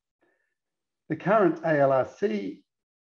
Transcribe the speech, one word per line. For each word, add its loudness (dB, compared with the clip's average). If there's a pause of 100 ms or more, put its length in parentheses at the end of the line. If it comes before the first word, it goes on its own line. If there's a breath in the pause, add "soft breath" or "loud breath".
(1080)
The -6
current 2
A 0
L 4
R 0 (100)
C -6 (400)